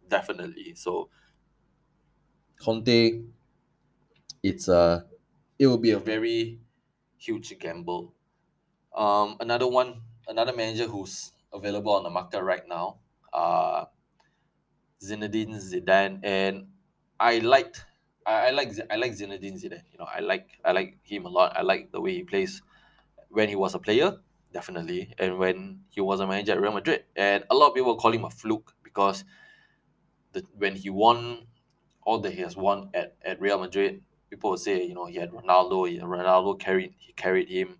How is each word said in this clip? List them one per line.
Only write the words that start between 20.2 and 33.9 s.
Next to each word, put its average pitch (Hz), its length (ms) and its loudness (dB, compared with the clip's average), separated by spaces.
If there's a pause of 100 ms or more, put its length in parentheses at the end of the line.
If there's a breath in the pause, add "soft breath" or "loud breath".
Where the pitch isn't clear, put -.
like, 92 460 -10
I 90 80 2
like 95 300 -4
him 98 220 -10
a 90 40 -12
lot. 90 260 2
I 90 60 -2
like 92 300 -2
the 92 100 -6
way 95 120 -2
he 90 100 -6
plays 95 380 -4 (680 soft breath)
when 107 180 2
he 101 80 -4
was 95 180 0
a 92 60 -4
player, 131 380 2 (340)
definitely, 90 680 -8
and 92 200 -2
when 92 520 -2
he - 120 -6
was 98 180 0
a 98 80 -2
manager 98 260 0
at 92 80 2
Real 104 120 2
Madrid. 101 320 -2 (100)
And 101 340 2
a 123 60 4
lot 143 140 8
of 131 60 -6
people 127 200 2
call 113 160 4
him 113 140 -2
a - 40 -10
fluke - 440 -6 (100)
because 98 400 0 (1120 soft breath)
the, 92 100 -8 (140)
when 98 180 -2
he 95 140 -10
won 117 580 2 (560)
all 110 160 0
that 95 140 -6
he 92 80 -8
has 90 160 -10
won 98 360 0
at, - 300 -6
at 92 160 -8
Real 98 200 2
Madrid, 95 440 -2 (260)